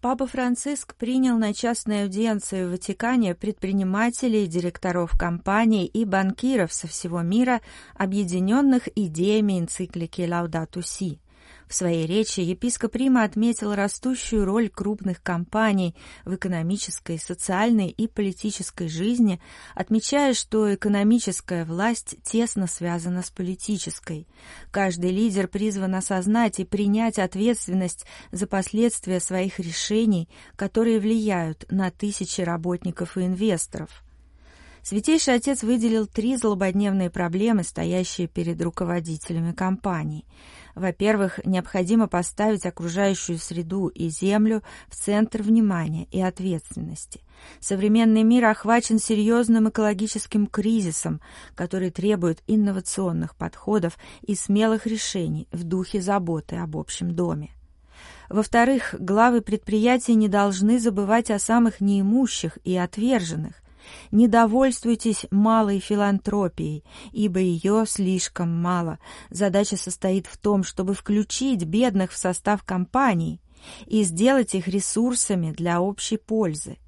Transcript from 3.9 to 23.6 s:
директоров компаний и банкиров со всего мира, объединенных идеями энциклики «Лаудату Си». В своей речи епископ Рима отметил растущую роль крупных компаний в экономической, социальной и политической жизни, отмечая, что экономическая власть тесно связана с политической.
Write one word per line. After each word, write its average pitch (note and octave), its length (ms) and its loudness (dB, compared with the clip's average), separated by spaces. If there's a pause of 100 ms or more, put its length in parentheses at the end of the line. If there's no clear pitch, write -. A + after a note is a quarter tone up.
директоров F3 680 -2
компаний G3 720 2
и A3+ 200 -2
банкиров F#3+ 680 0
со - 140 -8
всего E3+ 340 -6
мира, A3+ 400 2 (340)
объединенных G3 1000 2
идеями G3 640 2
энциклики E3+ 680 -6
«Лаудату E3+ 540 -4
Си». E3+ 380 -6 (480)
В - 60 -14
своей E3+ 320 0
речи G3 360 0
епископ G#3+ 560 -2
Рима B3+ 260 4
отметил G#3+ 500 0
растущую G#3 680 -2
роль G#3 240 2
крупных G3 560 -6
компаний F#3 720 0 (300)
в F#3 100 -6
экономической, F3 840 -4
социальной G3 680 0
и G#3+ 220 -4
политической F#3+ 800 -6
жизни, G3 520 0 (320)
отмечая, C4 600 0
что G#3+ 400 0
экономическая G3+ 920 0
власть F#3+ 600 -4
тесно A3 440 -2
связана F3 560 -4
с - 80 -12
политической. F3 960 -8 (420)